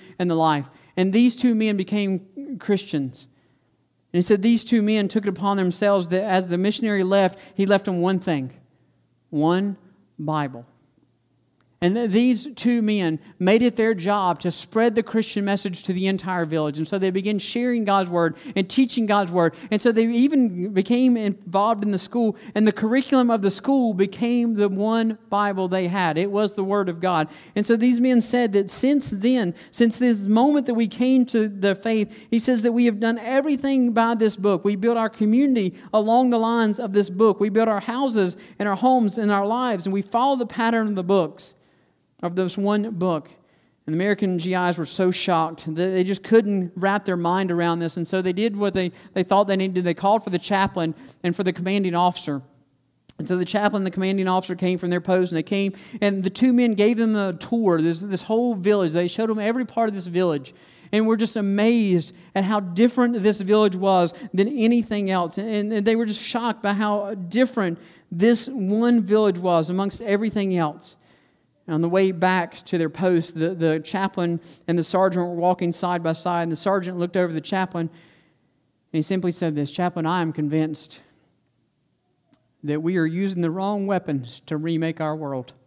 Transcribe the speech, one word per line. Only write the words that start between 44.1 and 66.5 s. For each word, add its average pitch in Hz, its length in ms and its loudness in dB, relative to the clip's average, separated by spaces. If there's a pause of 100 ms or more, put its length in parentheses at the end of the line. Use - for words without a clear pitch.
G 180 140 -4
Is 175 260 0
were 160 60 -4
so 185 260 0
shocked 165 540 -2
that 156 100 -6
they 185 280 0
just 190 200 -4
couldn't 202 520 2
wrap 196 300 -2
their 185 120 -2
mind 180 340 0
around 170 280 0
this. 170 180 -4
And 170 100 -4
so 190 140 -2
they 185 120 -2
did 208 220 -2
what 202 180 -2
they, 180 200 -2 (200)
they 190 80 -2
thought 196 260 2
they 196 100 0
needed 190 180 -2
to. 185 80 0
They 175 100 0
called 208 300 0
for 196 80 -6
the 175 80 -2
chaplain 190 560 -2 (280)
and 175 120 0
for 202 80 -4
the 180 100 -2
commanding 185 400 -2
officer. 170 480 -2 (800)
And 156 80 -8
so 180 100 -2
the 180 80 0
chaplain 208 360 0
and 190 40 -2
the 180 60 -4
commanding 190 360 0
officer 185 280 0
came 180 240 -2
from 180 100 -4
their 175 120 0
post, 180 320 0
and 160 40 -2
they 160 60 -2
came, 196 300 -2 (280)
and 196 220 0
the 190 60 0
two 247 220 2
men 240 220 4
gave 208 240 2
them 220 180 0
a 196 180 -2
tour, 185 480 0
this, 165 180 0
this 190 240 -6
whole 233 320 0
village. 190 380 0
They 175 160 0
showed 220 200 -4
them 214 100 -2
every 233 260 -2
part 226 240 -2
of 208 40 -6
this 180 140 -8
village. 170 480 -2 (380)
And 220 120 4
we're 220 120 2
just 220 180 -2
amazed 202 800 2 (200)
at 196 100 0
how 208 180 0
different 233 600 2
this 208 200 0
village 202 340 2
was 185 380 2 (200)
than 196 140 2
anything 226 640 0
else. 175 260 -2
And, 208 340 -4
and 208 140 -2
they 226 120 2
were 233 80 0
just 214 160 -6
shocked 226 420 -6